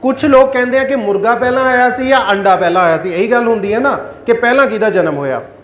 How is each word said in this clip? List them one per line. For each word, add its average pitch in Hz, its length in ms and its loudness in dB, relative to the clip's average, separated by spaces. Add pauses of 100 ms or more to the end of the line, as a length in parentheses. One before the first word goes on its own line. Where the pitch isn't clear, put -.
ਕੁਛ 262 240 -2
ਲੋਕ 269 280 4
ਕਹਿੰਦੇ 254 260 0
ਆ 269 40 0
ਕਿ 269 120 -2
ਮੁਰਗਾ 208 400 0
ਪਹਿਲਾਂ 254 300 -2
ਆਇਆ 247 240 2
ਸੀ 254 180 -4
ਜਾਂ 254 240 2
ਅੰਡਾ 196 240 2
ਪਹਿਲਾਂ 175 260 0
ਆਇਆ 165 160 2
ਸੀ। 175 120 -6
ਇਹੀ 180 220 -2
ਗੱਲ 240 160 0
ਹੁੰਦੀ 208 260 -2
ਹੈ 226 60 0
ਨਾ 254 200 -2 (260)
ਕਿ 233 80 2
ਪਹਿਲਾਂ 240 340 2
ਕਿਹਦਾ 214 220 -2
ਜਨਮ 160 280 0
ਹੋਇਆ। 135 240 -4 (220)